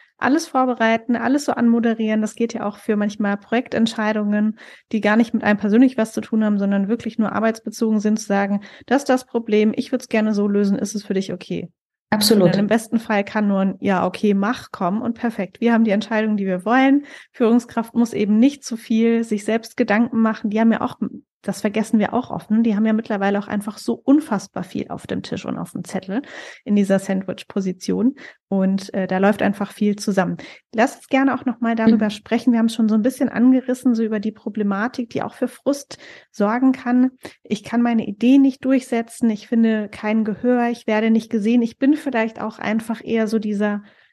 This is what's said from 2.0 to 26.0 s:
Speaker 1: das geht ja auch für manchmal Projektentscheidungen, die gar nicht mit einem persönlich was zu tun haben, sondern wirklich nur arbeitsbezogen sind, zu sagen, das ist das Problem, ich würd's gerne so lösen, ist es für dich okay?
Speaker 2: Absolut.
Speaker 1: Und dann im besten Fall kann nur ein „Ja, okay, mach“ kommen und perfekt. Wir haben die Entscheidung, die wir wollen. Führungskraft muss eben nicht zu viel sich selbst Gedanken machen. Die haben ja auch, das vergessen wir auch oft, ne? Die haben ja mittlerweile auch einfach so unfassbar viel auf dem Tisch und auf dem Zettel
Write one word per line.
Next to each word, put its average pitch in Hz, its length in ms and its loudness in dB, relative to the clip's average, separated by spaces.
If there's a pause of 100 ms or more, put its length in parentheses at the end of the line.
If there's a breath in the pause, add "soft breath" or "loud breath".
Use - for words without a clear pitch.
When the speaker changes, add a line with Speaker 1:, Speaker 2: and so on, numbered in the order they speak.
Speaker 1:
das 214 160 -4
geht 233 180 -4
ja 214 120 -6
auch 208 100 -6
für 214 220 -2
manchmal 208 400 -2
Projektentscheidungen, 214 1200 -2 (320 loud breath)
die 220 80 -2
gar 208 160 2
nicht 226 180 2
mit 226 120 -2
einem 208 120 4
persönlich 233 400 4
was 220 140 -2
zu - 80 -10
tun 220 240 -2
haben, 208 160 0
sondern 196 300 0
wirklich 226 280 -6
nur 214 140 0
arbeitsbezogen 220 680 -2
sind, 214 180 0
zu - 60 -14
sagen, 202 340 0 (280 loud breath)
das 277 160 0
ist - 60 -2
das 254 160 0
Problem, 214 480 0
ich - 200 -6
würd's - 160 -6
gerne 214 240 0
so 202 160 0
lösen, 202 280 2
ist 202 180 -6
es 202 100 -8
für 208 80 -4
dich 190 180 -4
okay? 175 380 -10 (400)
Speaker 2:
Absolut. 208 380 4
Speaker 1:
Und 175 80 2
dann 196 100 2
im - 20 2
besten 226 320 0
Fall 202 240 0
kann 208 240 -2
nur 196 140 2
ein 190 180 0
„Ja, 185 260 0
okay, 202 280 0
mach“ 202 380 -2
kommen 196 300 -2
und 233 120 -2
perfekt. 220 480 -6
Wir 233 100 2
haben 226 140 4
die 214 60 2
Entscheidung, 214 440 0
die 196 100 -2
wir 185 200 -2
wollen. 269 400 4 (260 loud breath)
Führungskraft 233 640 0
muss 233 160 0
eben 208 260 2
nicht 277 280 2
zu 233 100 -10
viel 226 480 0
sich 214 220 -4
selbst 226 320 -4
Gedanken 226 420 0
machen. 220 300 0
Die 208 100 -2
haben 226 140 4
ja - 80 -4
auch, - 160 -6 (440)
das - 200 -8
vergessen 214 380 0
wir - 140 0
auch 247 180 -4
oft, - 180 -8
ne? 220 120 2
Die 226 140 2
haben 214 100 0
ja 220 80 2
mittlerweile 202 460 0
auch 202 80 -6
einfach 208 300 -6
so - 160 -4
unfassbar 269 680 0
viel - 260 -8
auf - 160 -12
dem - 160 -6
Tisch - 240 -8
und - 120 -6
auf - 140 -10
dem - 120 -10
Zettel 202 380 -6 (440 loud breath)